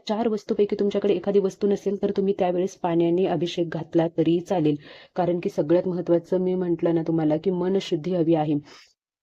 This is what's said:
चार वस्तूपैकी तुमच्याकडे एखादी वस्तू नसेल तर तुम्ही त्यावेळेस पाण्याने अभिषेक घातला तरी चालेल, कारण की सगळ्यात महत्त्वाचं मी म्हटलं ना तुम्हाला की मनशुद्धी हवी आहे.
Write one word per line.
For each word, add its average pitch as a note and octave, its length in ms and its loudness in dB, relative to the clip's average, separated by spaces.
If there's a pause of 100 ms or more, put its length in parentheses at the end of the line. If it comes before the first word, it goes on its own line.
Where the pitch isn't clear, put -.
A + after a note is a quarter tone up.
चार A3+ 200 -2
वस्तूपैकी G#3 520 -2
तुमच्याकडे G3+ 340 0
एखादी G3 240 0
वस्तू F#3+ 300 0
नसेल G3 340 -2
तर G3+ 80 0
तुम्ही G3 280 0
त्यावेळेस F3+ 380 0
पाण्याने E3+ 480 2
अभिषेक F3 440 -2
घातला E3 400 -2
तरी E3 320 2
चालेल, D#3 360 0 (400)
कारण F3 240 0
की G3+ 80 -6
सगळ्यात F3 400 2
महत्त्वाचं E3+ 500 0
मी F#3 160 0
म्हटलं E3+ 400 0
ना E3 80 2
तुम्हाला D#3+ 340 2
की E3 140 -2
मनशुद्धी F3+ 640 -2
हवी E3 200 2
आहे. D3+ 200 0 (680)